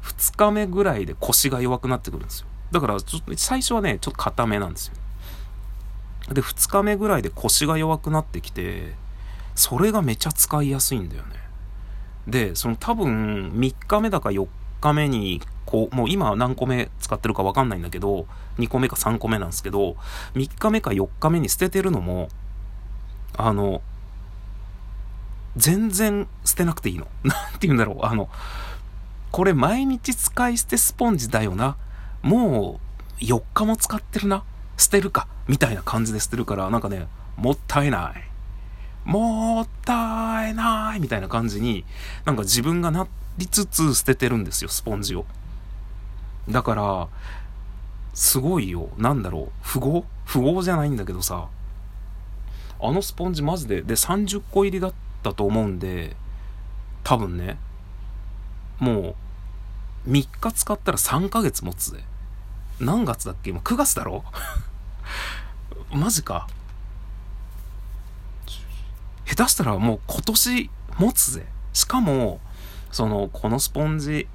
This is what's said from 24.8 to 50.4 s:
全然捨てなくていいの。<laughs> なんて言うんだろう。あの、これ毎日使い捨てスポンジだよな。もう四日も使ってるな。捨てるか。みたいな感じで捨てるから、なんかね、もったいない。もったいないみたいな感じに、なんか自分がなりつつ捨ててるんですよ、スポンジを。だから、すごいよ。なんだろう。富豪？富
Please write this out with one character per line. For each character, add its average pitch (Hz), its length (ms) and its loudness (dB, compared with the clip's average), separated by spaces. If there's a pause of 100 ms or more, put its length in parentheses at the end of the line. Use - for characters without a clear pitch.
全 190 320 2
然 202 360 2 (200)
捨 - 100 2
て 180 80 2
な 165 100 2
く - 80 -8
て - 80 -2
い 87 60 -4
い - 20 -6
の。 - 180 -8
<laughs> - 80 -10
な - 100 4 (160)
ん - 40 -8
て - 140 0
言 151 40 6
う - 20 8
ん 123 40 6
だ 113 60 6
ろ 104 100 0
う。 - 120 -2
あ 113 100 2
の、 101 140 0 (1000)
こ 185 120 2
れ 190 100 6
毎 180 320 4
日 262 300 0
使 - 340 2
い 240 80 2
捨 - 80 0
て - 100 0
ス - 180 4
ポ 240 180 4
ン 190 60 4
ジ 117 120 0
だ 110 140 4
よ 98 100 2
な。 131 240 2 (460)
も 143 560 4 (420)
う - 20 -2
四 117 200 4 (100)
日 214 100 4
も 220 140 4
使 - 180 0
っ 214 60 -2
て - 160 -4
る 202 100 2
な。 196 160 2 (320)
捨 - 140 6
て 202 100 8
る 196 120 0
か。 - 160 0 (200)
み 135 120 4
た 131 120 4
い 107 40 0
な 92 80 -6
感 113 200 0
じ 110 100 0
で 107 60 0
捨 - 120 -2
て 117 60 -2
る 120 80 0
か 104 100 -2
ら、 95 160 0
な 117 80 4
ん - 20 -2
か 113 80 -2
ね、 90 180 -4 (300)
も 123 140 4
っ 139 60 4 (100)
た 143 160 4
い 143 80 4
な 85 240 0
い。 - 80 -10 (840)
も 226 560 4
っ 226 60 -2 (180)
た 226 600 0
い 220 80 -2
な 220 400 2
い 208 40 -2
み 151 100 0
た 110 80 0
い 98 40 0
な 95 60 -4
感 113 200 2
じ 101 140 -2
に、 113 240 0 (400)
な 151 80 4
ん - 20 4
か 110 60 0
自 107 220 4
分 170 180 2
が 170 80 2
な 180 180 2 (300)
り 180 80 -2
つ 196 220 2
つ 156 260 4
捨 - 100 2
て 131 120 6
て 127 120 2
る 120 100 4
ん 107 60 2
で 85 80 -4
す - 120 -2
よ、 - 60 -6
ス - 120 -2
ポ 110 140 -2
ン 98 80 -2
ジ 92 120 -2
を。 87 100 -4 (1200)
だ 113 140 2
か 117 100 2
ら、 98 340 2 (1080)
す - 240 4
ご 160 200 2
い 98 120 -2
よ。 85 260 -4
な 120 160 4
ん 131 80 2
だ 92 80 -2
ろ 82 220 -4 (120)
う。 - 100 -4
富 131 120 2
豪？ 165 200 2 (220)
富 131 240 4